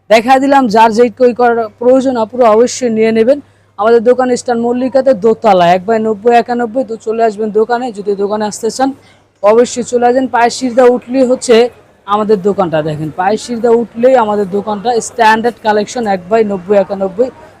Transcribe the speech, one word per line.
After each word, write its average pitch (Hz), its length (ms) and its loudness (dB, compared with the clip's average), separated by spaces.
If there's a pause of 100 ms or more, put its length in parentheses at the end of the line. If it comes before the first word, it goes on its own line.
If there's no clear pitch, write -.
দেখা 233 240 4 (100)
দিলাম। 277 200 4 (120)
যার 226 220 6
যেই 240 120 4 (100)
কই 247 200 4
করার 233 200 2 (200)
প্রয়োজন 254 440 2
আপুরা 240 220 0 (100)
অবশ্যই 240 420 0
নিয়ে 220 200 2
নেবেন। 233 200 2 (420)
আমাদের 233 300 4
দোকান 247 180 2 (100)
ইস্টার্ন 240 280 -4
মল্লিকাতে 247 460 0 (140)
দোতলা 214 400 2 (100)
এক 185 120 -2
by 226 100 0 (100)
নব্বই 220 340 0
একানব্বই, 240 480 -4
তো 226 60 -8 (100)
চলে 226 220 -4
আসবেন 214 220 -4 (100)
দোকানে। 233 260 -2 (120)
যদি 202 140 -6 (120)
দোকানে 214 280 -4
আসতে 220 260 -6
চান 269 120 0 (540)
অবশ্যই 233 480 2
চলে 240 180 0
আসবেন। 262 240 0
পায়ের 233 240 0
সিঁড়িটা 254 260 0 (120)
উঠলেই 247 360 -2
হচ্ছে 254 240 0 (580)
আমাদের 208 240 0 (100)
দোকানটা, 180 300 -2 (120)
দেখেন 156 200 -8 (100)
পায়ের 202 240 0
সিঁড়িটা 233 280 -2 (100)
উঠলেই 240 420 0
আমাদের 208 240 -2 (100)
দোকানটা, 202 320 -6 (180)
স্ট্যান্ডার্ড 226 580 0
কালেকশন 208 380 -2 (100)
এক 185 160 -4
by 226 120 2 (100)
নব্বই 196 320 -2
একানব্বই। 196 460 -4 (300)